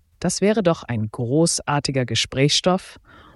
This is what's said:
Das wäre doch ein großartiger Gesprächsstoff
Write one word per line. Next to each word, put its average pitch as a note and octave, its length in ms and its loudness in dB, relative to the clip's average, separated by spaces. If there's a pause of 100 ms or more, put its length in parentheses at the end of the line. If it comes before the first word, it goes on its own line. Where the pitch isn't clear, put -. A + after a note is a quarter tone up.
(180)
Das - 220 -4
wäre G#3 220 2
doch E3 200 0
ein G#2+ 280 -4
großartiger C3+ 960 0
Gesprächsstoff - 920 0 (380)